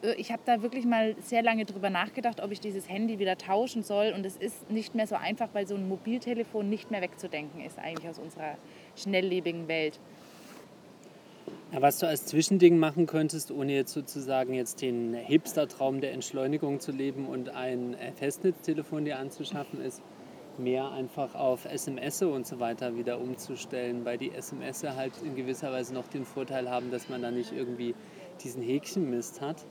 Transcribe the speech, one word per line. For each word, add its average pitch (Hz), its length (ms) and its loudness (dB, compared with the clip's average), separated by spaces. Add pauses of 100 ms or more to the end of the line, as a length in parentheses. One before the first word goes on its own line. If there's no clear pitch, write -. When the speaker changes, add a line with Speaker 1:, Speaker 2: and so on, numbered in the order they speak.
Speaker 1:
äh, 220 120 4
ich - 180 -6
hab 226 120 -4
da 240 180 6
wirklich 240 240 0
mal 220 340 4
sehr 233 220 2
lange 226 240 4
drüber 196 240 0
nachgedacht, 214 520 0
ob 202 80 -2
ich 202 80 -4
dieses 190 300 -6
Handy 208 320 0
wieder 185 180 4
tauschen 214 460 2
soll 208 280 4
und 190 140 -2
es 190 100 -6
ist - 360 -6
nicht 220 240 -2
mehr 220 100 2
so 208 80 -4
einfach, 214 380 0
weil 202 160 0
so 202 80 -2
ein 190 120 -2
Mobiltelefon 220 800 0
nicht 208 220 -2
mehr 208 100 0
wegzudenken 156 640 -4
ist 160 140 -12
eigentlich 160 300 -6
aus 160 100 -10
unserer 151 380 -8 (400)
schnelllebigen 180 720 2
Welt. 156 320 2 (1700)
Speaker 2:
Ja, 170 100 0
was 143 160 8
du 180 80 2
als 156 200 0
Zwischending 170 520 8
machen 156 280 4
könntest, 156 440 0
ohne 139 240 0
jetzt 135 180 2
sozusagen 131 640 0
jetzt 123 260 -2
den 120 340 0
Hipster-Traum 135 880 2
der 135 120 -2
Entschleunigung 139 680 0
zu 139 120 -6
leben 135 340 -2
und 127 240 -4
ein, 123 440 -2
äh, 127 180 -8
Festnetztelefon 151 920 0
dir 147 140 -2
anzuschaffen, 139 640 -6
ist 131 180 -6 (560)
mehr 131 340 0
einfach 131 440 -4
auf 127 320 2
S - 200 -4
M 135 120 -4
S 135 240 -2
und 139 240 2
so 127 120 -8
weiter 117 380 0
wieder 120 240 -2
umzustellen, 123 840 -4
weil 120 140 0
die 131 140 -4
S - 200 -8
M 131 100 -8
S 131 200 -6
halt 135 300 -2 (100)
in 143 140 -4
gewisser 131 340 -2
Weise 127 240 -2
noch 123 140 -4
den 135 160 -4
Vorteil 131 460 -2
haben, 123 200 0
dass 123 200 -4
man 127 120 -4
da 120 80 -2
nicht 120 220 -2
irgendwie 123 420 -2 (480)
diesen 127 200 -6
Häkchenmist 127 800 0
hat. 139 280 -6